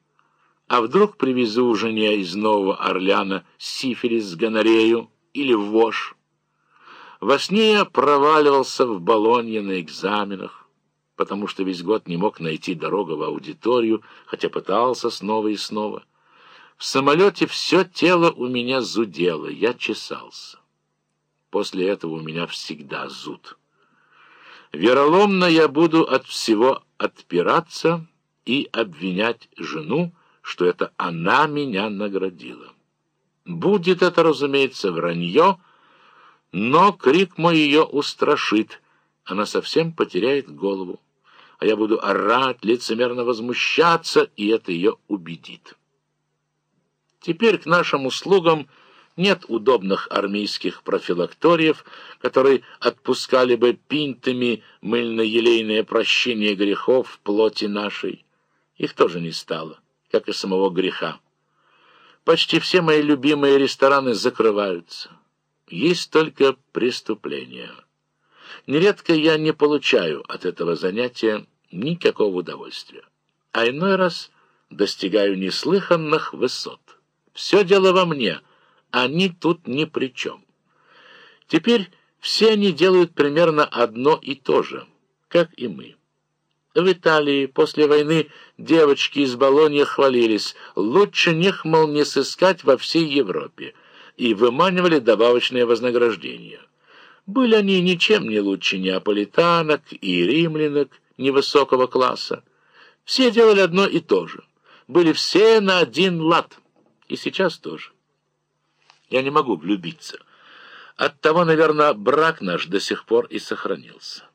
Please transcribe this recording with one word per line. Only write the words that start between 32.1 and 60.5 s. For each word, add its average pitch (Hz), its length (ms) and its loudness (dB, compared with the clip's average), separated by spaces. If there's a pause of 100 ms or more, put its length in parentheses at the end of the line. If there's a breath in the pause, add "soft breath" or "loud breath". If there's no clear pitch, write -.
Будет 175 580 0
это, 170 200 2
разумеется, 139 680 0
враньё, 87 680 0 (960 soft breath)
но 143 400 2
крик 175 440 2
мой 165 220 2
её 151 260 4
устрашит. - 960 -2 (440)
Она 202 220 -6
совсем 165 460 -2
потеряет 117 600 -4
голову. 95 480 -6 (580 soft breath)
А - 80 -2
я 107 100 2
буду 110 260 0
орать, 110 600 0
лицемерно 120 600 -2
возмущаться, 143 1120 0
и 104 120 -2
это 110 240 -2
её 90 340 -2
убедит. 85 680 -12 (1400)
Теперь 175 380 0
к - 80 -12
нашим 156 400 0
услугам 165 600 0 (480 soft breath)
нет 185 320 0
удобных 107 600 0
армейских 101 720 -4
профилакториев, 98 1040 -2 (340 loud breath)
которые 131 440 2 (180 loud breath)
отпускали 127 760 0
бы 117 180 2
пинтами 127 880 -6 (180 soft breath)
мыльно-елейное 113 1040 0
прощение 107 720 -2
грехов 101 560 0
в - 100 -20
плоти 107 460 -2
нашей. 101 580 -8 (520)
Их - 180 -6
тоже 87 260 0
не 82 120 -8
стало, 80 480 -10 (300)
как - 180 -2
и 104 40 -6
самого 95 380 -2